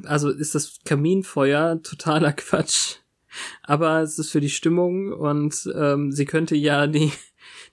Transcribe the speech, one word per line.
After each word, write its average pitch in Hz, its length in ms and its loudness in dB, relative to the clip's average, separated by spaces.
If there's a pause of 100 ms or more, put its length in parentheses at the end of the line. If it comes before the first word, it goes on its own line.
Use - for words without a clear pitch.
also 147 240 0
ist 147 260 -4
das - 300 -6
Kaminfeuer 160 960 2
totaler 156 500 0
<laughs> - 0 -
Quatsch. - 640 -2 (640)
Aber 160 380 2
es 156 180 -2
ist 156 120 -6
für 151 100 2
die 143 80 0
Stimmung 180 640 0
und, 147 640 -2
ähm, 143 360 0
sie 143 140 0
könnte 160 300 0
ja 147 320 2
die, 151 240 2 (600)